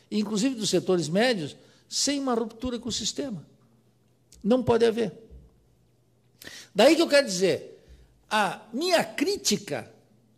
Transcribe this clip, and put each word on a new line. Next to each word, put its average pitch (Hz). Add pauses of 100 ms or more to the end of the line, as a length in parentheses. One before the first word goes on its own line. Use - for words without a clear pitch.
(100)
inclusive 214
dos 214
setores 175
médios, 196 (320)
sem 285
uma 262
ruptura 233
com 240
o 208
sistema. 233 (1000)
Não 240
pode 233
haver. 220 (1600)
Daí 254
que 311
eu 311
quero 277
dizer, 180 (460)
a 202 (100)
minha 302
crítica 208 (480)